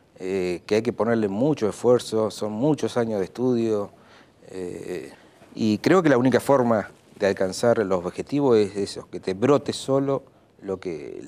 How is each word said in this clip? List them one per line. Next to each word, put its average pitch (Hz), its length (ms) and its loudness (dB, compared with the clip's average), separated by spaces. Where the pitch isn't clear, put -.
eh, 90 460 -4
que 104 120 0
hay 113 60 2
que 117 120 -4
ponerle 110 340 0
mucho 110 400 0
esfuerzo, 110 640 0
son 107 220 -8
muchos 123 440 -2
años 113 220 -2
de 92 80 -2
estudio, 113 640 -2
eh, 90 640 -10
y 107 240 0
creo 180 240 4
que 160 60 6
la 135 80 6
única 120 240 4
forma 120 480 2
de 101 80 2
alcanzar 98 520 2
los 92 280 0
objetivos 127 500 0
es 101 200 2
eso, 101 340 -8
que 90 100 -10
te 95 140 -4
brote 123 400 2
solo 135 480 -2
lo 95 180 -6
que, 67 480 -10